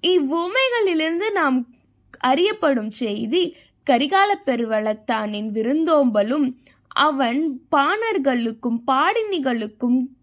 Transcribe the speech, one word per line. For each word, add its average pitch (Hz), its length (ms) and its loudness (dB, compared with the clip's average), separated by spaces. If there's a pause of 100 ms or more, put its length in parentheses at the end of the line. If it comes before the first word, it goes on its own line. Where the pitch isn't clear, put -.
இவ்வுவமைகளிலிருந்து 359 1300 0
நாம் 269 360 0 (500)
அறியப்படும் 269 720 0
செய்தி, 226 680 -4 (340)
கரிகால 381 440 4 (120)
பெருவளத்தானின் 214 1040 -2
விருந்தோம்பலும், 254 1000 2 (340)
அவன் 269 720 0 (160)
பாணர்களுக்கும் 269 1080 0
பாடினிகளுக்கும் 262 1200 0 (160)